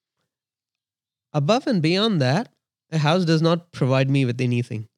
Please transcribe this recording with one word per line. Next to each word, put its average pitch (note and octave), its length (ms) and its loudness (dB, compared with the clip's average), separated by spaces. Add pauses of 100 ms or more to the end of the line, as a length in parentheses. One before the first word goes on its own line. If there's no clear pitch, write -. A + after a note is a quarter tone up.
(1300)
Above E3 340 0
and A3 160 0
beyond F#3+ 380 0
that, C#3+ 320 0 (380)
a D#3+ 80 -2
house D#3+ 260 2
does D#3+ 160 2
not E3+ 320 -2
provide C3+ 380 0
me C#3 140 2
with B2 160 -4
anything, A#2+ 580 -4